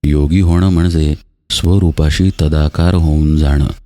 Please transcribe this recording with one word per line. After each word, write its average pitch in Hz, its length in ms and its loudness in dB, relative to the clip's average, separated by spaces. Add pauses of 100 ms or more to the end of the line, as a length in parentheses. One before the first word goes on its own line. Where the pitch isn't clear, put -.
योगी 73 380 0
होणं 87 300 2
म्हणजे 82 440 0 (360)
स्वरूपाशी 87 800 0 (120)
तदाकार 78 520 0
होऊन 78 420 0
जाणं. 71 320 0 (180)